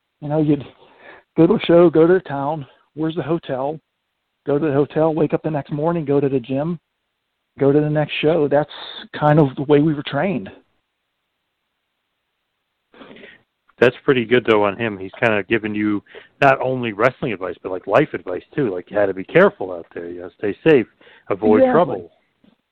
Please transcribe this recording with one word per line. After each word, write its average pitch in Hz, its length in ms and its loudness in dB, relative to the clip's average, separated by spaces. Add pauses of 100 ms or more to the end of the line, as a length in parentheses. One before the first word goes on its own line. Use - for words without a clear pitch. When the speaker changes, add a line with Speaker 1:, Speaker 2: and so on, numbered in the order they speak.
(220)
Speaker 1:
You 151 80 -10
know, 151 120 0
you'd 147 240 0 (720)
go 165 100 6
to 208 60 4
a - 120 -2
show, 170 240 6
go 160 180 4
to 180 80 4
the 185 60 2
town. 139 440 -8 (300)
Where's 156 200 -6
the 170 80 -6
hotel? 147 560 -6 (680)
Go 143 100 0
to 147 80 -2
the 147 80 -2
hotel, 151 400 0
wake 156 200 0
up 160 100 -4
the 156 80 -4
next 147 200 -6
morning, 160 320 -2
go 143 160 0
to 143 80 0
the 135 120 0
gym, 139 400 -4 (800)
go 139 120 4
to 147 80 4
the 151 100 0
next 151 320 -2
show. 151 260 2
That's 147 240 0 (460)
kind 151 220 4
of 135 160 2
the 151 80 -6
way 147 160 4
we 156 140 2
were 143 140 -6
trained. 139 420 -4 (3250)
Speaker 2:
That's 120 260 2
pretty 127 220 0
good, 117 240 0
though, 107 160 4
on 98 120 -2
him. 110 200 -6
He's 95 220 -12
kinda 107 240 0
given 110 300 -4
you 104 300 -2 (380)
not 135 180 4
only 127 320 -4
wrestling 120 400 -2
advice, 90 300 -8
but, 98 100 -8
like, 92 160 -10
life 123 260 2
advice, 90 300 -8 (100)
too. 139 160 -2
Like, 90 220 -8
you 98 60 -4
had 104 80 2
to 95 80 -4
be 92 100 -8
careful 156 480 2
out 85 220 -12
there, 85 160 -10
you 87 120 -12
know, 90 160 -14
stay 101 200 -6 (100)
safe, 139 200 4 (420)
avoid 110 320 2
Speaker 1:
Exactly. 254 100 4
Speaker 2:
trouble. 120 400 -2 (600)